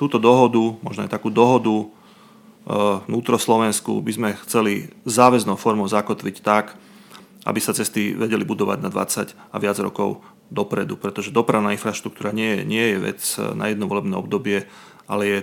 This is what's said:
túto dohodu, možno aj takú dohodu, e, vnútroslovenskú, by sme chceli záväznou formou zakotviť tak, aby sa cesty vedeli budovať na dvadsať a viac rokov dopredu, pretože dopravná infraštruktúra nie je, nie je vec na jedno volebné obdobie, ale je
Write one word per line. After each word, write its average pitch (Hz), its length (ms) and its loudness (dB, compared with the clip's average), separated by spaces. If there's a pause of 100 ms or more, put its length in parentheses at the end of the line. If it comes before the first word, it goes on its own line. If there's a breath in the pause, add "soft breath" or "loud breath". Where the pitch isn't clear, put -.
túto 143 160 0
dohodu, 117 640 4
možno 101 240 -8
aj 95 80 -6
takú 107 160 -4
dohodu, 113 560 4
e, - 20 -8 (1160 loud breath)
vnútroslovenskú, 110 960 0
by 110 160 -4
sme 110 120 -2 (200)
chceli 107 400 0 (160)
záväznou 117 560 4
formou 107 240 2
zakotviť 101 560 -2
tak, 104 320 2 (720 loud breath)
aby 107 160 -2
sa - 160 -2
cesty 104 400 -2
vedeli 110 320 -2
budovať 101 320 -2
na 98 80 -6
dvadsať 98 480 -4 (160 loud breath)
a - 80 -10
viac 101 240 0
rokov 98 400 -4 (240 loud breath)
dopredu, 101 480 -4
pretože 98 320 -8
dopravná 104 480 2
infraštruktúra 104 560 -6
nie 110 280 -2
je, - 40 -6
nie 107 200 0 (120)
je - 0 -
vec 101 240 -4 (320)
na 107 160 -4
jedno 104 160 -4
volebné 98 320 -4
obdobie, 101 480 -2 (400 loud breath)
ale 101 240 -2
je 101 140 0